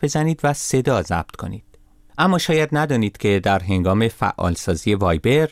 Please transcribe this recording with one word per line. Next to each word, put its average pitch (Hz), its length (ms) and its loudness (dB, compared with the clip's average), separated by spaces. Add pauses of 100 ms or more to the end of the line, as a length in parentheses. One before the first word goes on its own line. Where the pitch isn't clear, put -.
بزنید 156 400 0
و 143 100 2
صدا 131 480 0
ضبط 85 340 -4
کنید. 87 280 -10 (560)
اما 180 180 2
شاید 156 340 0
ندانید 139 460 0
که 101 260 2
در 98 160 2
هنگام 95 480 0
فعالسازی 87 840 -2
وایبر، 101 580 2